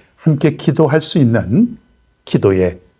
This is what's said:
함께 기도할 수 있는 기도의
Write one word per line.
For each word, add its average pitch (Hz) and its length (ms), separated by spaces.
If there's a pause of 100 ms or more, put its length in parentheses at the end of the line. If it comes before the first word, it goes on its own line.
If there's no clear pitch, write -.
(160)
함께 147 400
기도할 151 440
수 - 180
있는 117 600 (460)
기도의 92 560 (200)